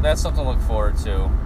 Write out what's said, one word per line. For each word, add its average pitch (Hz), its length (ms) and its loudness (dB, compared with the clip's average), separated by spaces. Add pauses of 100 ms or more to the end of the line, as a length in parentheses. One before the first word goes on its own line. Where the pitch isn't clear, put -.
that's 156 180 2
something 147 240 -2
to 131 60 0
look 120 100 0
forward 107 380 0
to - 320 -2 (160)